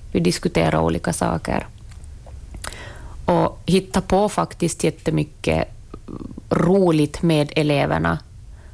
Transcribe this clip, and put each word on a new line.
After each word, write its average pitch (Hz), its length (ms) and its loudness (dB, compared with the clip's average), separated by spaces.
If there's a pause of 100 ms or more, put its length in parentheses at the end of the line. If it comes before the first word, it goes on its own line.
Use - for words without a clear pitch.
(120)
vi - 80 2
diskuterade 165 580 2
olika 165 340 0
saker. - 540 -2 (1600)
Och 160 420 2
hittade 185 400 2
på 202 220 4
faktiskt - 560 -2
jättemycket 151 840 0 (840)
roligt 165 720 4
med 151 340 4
eleverna. 151 640 2 (560)